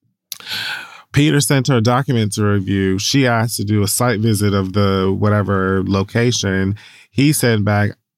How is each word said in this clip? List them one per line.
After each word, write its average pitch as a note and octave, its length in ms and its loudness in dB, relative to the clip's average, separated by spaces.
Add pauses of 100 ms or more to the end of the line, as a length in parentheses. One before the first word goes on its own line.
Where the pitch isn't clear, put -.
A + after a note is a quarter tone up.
(1120)
Peter D3 280 2
sent C#3 280 0
her C3+ 100 2
a - 20 2
document A#2+ 540 0
to G#2+ 100 -2
review. G2 540 0
She C3+ 280 0
asked A#2 300 0
to A2+ 80 -6
do G#2 180 0
a F#2+ 60 0
site A#2+ 320 0
visit G#2 340 2
of F#2+ 200 -2
the G2 420 2
whatever G2 680 0
location. G2 920 0 (340)
He C#3+ 220 2
sent A2+ 320 0
back, G#2 280 0 (260)